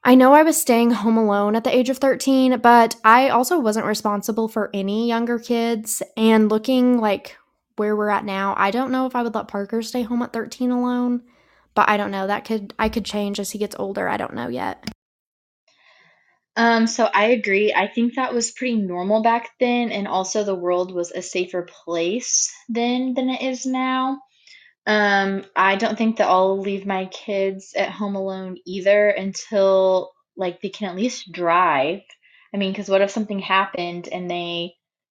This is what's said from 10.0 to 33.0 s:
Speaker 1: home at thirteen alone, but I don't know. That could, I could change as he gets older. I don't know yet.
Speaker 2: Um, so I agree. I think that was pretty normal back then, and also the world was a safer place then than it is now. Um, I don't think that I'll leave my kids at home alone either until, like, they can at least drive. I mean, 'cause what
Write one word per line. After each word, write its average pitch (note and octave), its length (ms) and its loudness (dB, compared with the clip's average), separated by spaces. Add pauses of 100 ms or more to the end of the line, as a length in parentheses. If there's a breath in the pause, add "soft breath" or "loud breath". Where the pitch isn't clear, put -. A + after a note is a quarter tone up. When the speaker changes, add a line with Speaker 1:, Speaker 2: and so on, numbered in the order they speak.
Speaker 1:
home A#3+ 180 -2
at - 100 -6
thirteen A#3 380 -6
alone, B3 540 -2 (500 soft breath)
but A3 160 4
I G#3 80 4
don't G3+ 140 -4
know. F#3+ 160 -4
That G3+ 180 -4
could, G#3 320 -6
I A3 100 0
could A3 160 -4
change G3+ 360 -4
as G3 100 -8
he - 80 -12
gets G#3 220 -6
older. G3 280 -4
I G#3 100 -2
don't - 180 -6
know A#3 120 -8
yet. - 400 -8 (1700 soft breath)
Speaker 2:
Um, A3+ 300 4
so A3+ 260 0
I G#3 180 2
agree. G#3 440 2
I G3 140 0
think A#3 260 -2
that B3+ 180 -4
was A#3 200 -4
pretty B3+ 240 -4
normal G3 480 0
back A#3 260 0 (100)
then, A#3+ 320 0
and G3+ 160 -6
also F#3+ 360 -2
the G3 100 -2
world F3+ 400 -2
was F3 200 -4
a F3+ 100 -8
safer F3+ 400 -4
place F3 880 -4 (160)
then B3 460 -2
than C4 160 -2
it B3+ 100 -6
is B3+ 240 -6
now. C4 540 -2 (680 soft breath)
Um, G3 580 2 (100)
I G3 220 4
don't A3 200 -2
think A3+ 200 0
that - 120 2
I'll F#3+ 300 2
leave G3 260 -6
my F#3+ 200 -4
kids G3 680 -6
at F#3+ 140 -2
home G3 260 -6
alone F#3+ 500 -8
either G3+ 440 2
until, F#3+ 1000 2 (260)
like, F3+ 240 -6
they G3 80 -8
can G3+ 200 -8
at F3+ 60 -10
least G#3+ 360 -6
drive. E3+ 680 2 (520 soft breath)
I G3+ 40 -6
mean, F#3+ 160 -2
'cause G3+ 140 -10
what G3 140 2